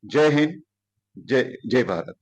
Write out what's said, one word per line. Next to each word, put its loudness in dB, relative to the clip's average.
જય 2
હિન્દ, 0
જય, -2
જય 2
ભારત. -6